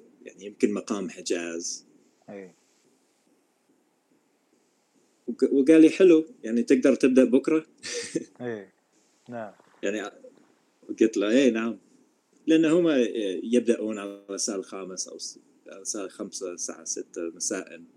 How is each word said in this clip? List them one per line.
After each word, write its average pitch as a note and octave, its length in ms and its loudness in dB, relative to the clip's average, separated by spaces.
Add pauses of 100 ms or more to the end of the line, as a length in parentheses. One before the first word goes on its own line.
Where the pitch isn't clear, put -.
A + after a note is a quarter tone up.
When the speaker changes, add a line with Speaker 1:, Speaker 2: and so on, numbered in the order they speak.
(240)
Speaker 1:
يعني - 220 -20
يمكن G#2 280 -2
مقام G2 360 -6
حجاز. E2+ 760 -8 (440)
Speaker 2:
إيه. G2 260 -18 (2750)
Speaker 1:
وق-، B2 260 -2
وقال C#3+ 280 6
لي: D#3 80 10
"حلو، E3 360 6 (180)
يعني A2+ 200 -2
تقدر C3 320 4
تبدأ C3 280 6
بكرة؟" C3+ 420 2 (400)
<laughs> - 360 -10
Speaker 2:
إيه. G#2+ 320 -10 (560)
نعم. A2+ 240 -12 (300)
Speaker 1:
يعني G2+ 280 -6 (800)
قلت - 280 2
له: G2+ 120 0
"إيه، C3 200 4
نعم." A2+ 300 -4 (680)
لأن D#3+ 180 4
هم E3+ 200 2 (580)
يبدأون A2 560 0
على G2+ 300 -14
الساعة G2 260 -6
الخامس F#2 520 -10
أو - 80 -16
الس-، - 240 -16 (280)
على G2 140 -20
الساعة F#2+ 260 -10
خمسة، F#2 440 -12
الساعة E2 320 -12
ستة - 380 -12
مساءً. E2+ 600 -10 (140)